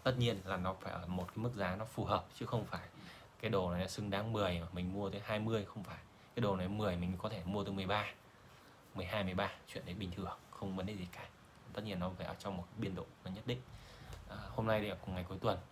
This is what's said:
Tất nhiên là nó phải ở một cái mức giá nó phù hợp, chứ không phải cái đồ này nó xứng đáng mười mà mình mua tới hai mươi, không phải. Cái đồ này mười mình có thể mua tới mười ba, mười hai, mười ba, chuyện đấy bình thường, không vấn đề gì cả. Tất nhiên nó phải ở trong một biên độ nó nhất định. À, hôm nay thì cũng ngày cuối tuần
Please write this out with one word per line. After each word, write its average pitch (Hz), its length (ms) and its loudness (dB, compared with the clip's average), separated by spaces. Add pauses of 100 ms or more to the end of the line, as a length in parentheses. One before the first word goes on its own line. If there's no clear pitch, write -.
Tất 127 140 6
nhiên 117 280 4
là 95 120 0
nó 92 160 2
phải - 200 -6
ở 87 140 -4
một 90 200 0
cái - 100 -8
mức 117 180 0
giá 95 200 2
nó 110 100 -2
phù 110 200 -2
hợp, 98 200 4 (100)
chứ - 100 -4
không 110 200 2
phải - 220 -4 (540)
cái 107 100 2
đồ 92 200 4
này 87 100 2
nó 92 60 2
xứng 104 220 -2
đáng 104 240 2
mười 95 260 4
mà 85 140 -4
mình 90 200 0
mua 101 160 0
tới 98 160 -4
hai 107 140 2
mươi, 107 260 2
không 101 180 -8
phải. - 140 -8 (380)
Cái - 60 2
đồ 101 140 4
này 90 120 2
mười 101 300 4
mình 87 200 2
có - 120 -2
thể 95 160 -4
mua 101 180 2
tới 98 100 0
mười 95 140 0
ba, 104 180 4 (920)
mười 92 100 -2
hai, 101 180 2
mười 92 100 2
ba, 98 180 2 (160)
chuyện - 180 -8
đấy 90 100 -4
bình 92 160 -2
thường, 90 260 -4 (140)
không 95 240 -4
vấn 95 100 -2
đề 107 100 -2
gì 90 160 -4
cả. - 180 -10 (440)
Tất 110 100 -4
nhiên 101 160 -2
nó 90 180 0
phải 87 100 -4
ở 87 120 -4
trong 98 180 -2
một 90 80 -4 (120)
biên 95 180 0
độ 85 100 -2 (180)
nó 92 80 -4
nhất 98 160 -6
định. 123 140 0 (680)
À, 95 80 -8 (120)
hôm 110 180 2
nay 107 140 6
thì 104 100 0 (140)
cũng 92 100 -2
ngày 90 140 -2
cuối 95 120 -4
tuần 101 160 4 (140)